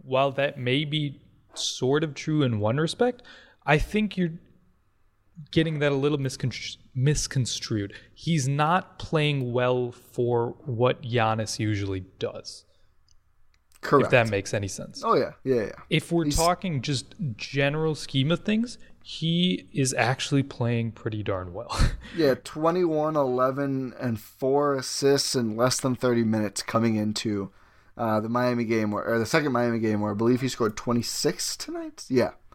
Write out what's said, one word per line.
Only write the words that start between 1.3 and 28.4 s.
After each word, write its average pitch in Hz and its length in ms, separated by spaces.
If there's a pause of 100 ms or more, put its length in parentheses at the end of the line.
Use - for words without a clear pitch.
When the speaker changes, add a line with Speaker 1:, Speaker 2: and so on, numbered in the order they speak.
Speaker 1:
sort 139 500
of 147 100
true 151 300
in 117 160
one 110 180
respect, 240 440 (440)
I 147 120
think 208 400
you're 175 160 (1160)
getting 160 280
that 143 120
a 143 40
little 143 220
miscon-, - 600 (180)
misconstrued. 123 1000 (220)
He's 156 320
not 151 500
playing 143 560
well 123 380
for 120 640 (100)
what 123 380
Giannis 110 560
usually 101 400 (180)
does. - 480 (1160)
Speaker 2:
Correct. 131 240
Speaker 1:
If - 60
that 117 200
makes 101 240
any 101 120
sense. - 380
Speaker 2:
Oh, 226 100
yeah. 127 180 (100)
Yeah, 120 220
yeah. - 60 (200)
Speaker 1:
If 156 200
we're 170 140
Speaker 2:
He's 147 100
Speaker 1:
talking 170 460
just 135 320 (220)
general 147 580
scheme 139 380
of 170 80
things, 226 400 (240)
he 175 680
is 131 220
actually 131 480
playing 117 520
pretty 110 280
darn 92 320
well. 113 160 (260)
<laughs> - 200
Speaker 2:
Yeah, 147 180 (100)
twenty-one, 156 720
eleven, 131 840
and 117 200
four 143 560
assists 139 600
in 113 200
less 123 240
than 127 140
thirty 120 300
minutes 110 400
coming 113 320
into, 107 560 (440)
uh, 110 260
the 110 80
Miami 120 360